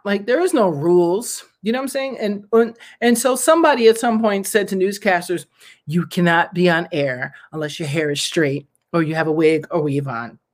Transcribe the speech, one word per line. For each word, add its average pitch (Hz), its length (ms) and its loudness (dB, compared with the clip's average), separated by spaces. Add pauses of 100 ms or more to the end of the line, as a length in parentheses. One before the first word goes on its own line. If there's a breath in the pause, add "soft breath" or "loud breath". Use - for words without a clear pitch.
Like, 202 200 -2
there 262 160 2
is 359 120 0
no 220 160 4
rules, 175 720 0 (200)
you 208 80 -2
know 254 80 -2
what 269 40 -6
I'm 277 60 -6
saying? 269 300 -6
And, 208 340 -6
and, 226 240 2 (240 loud breath)
and 233 160 4
so 254 180 0
somebody 302 520 4
at 220 100 6
some 226 240 0
point 202 240 0
said 202 220 -2
to 196 80 -4
newscasters, 180 720 -2 (420 soft breath)
"You 165 180 0
cannot 170 480 0
be 175 160 2
on 165 220 0
air 139 420 -4 (200 loud breath)
unless 151 260 -8
your 160 80 -6
hair 151 240 -2
is 147 100 -4
straight 147 460 -2 (260)
or 170 80 0
you 156 140 -4
have 160 120 -2
a 156 40 0
wig 156 400 2
or 165 100 -2
weave 143 260 -4
on, 117 300 -12 (160)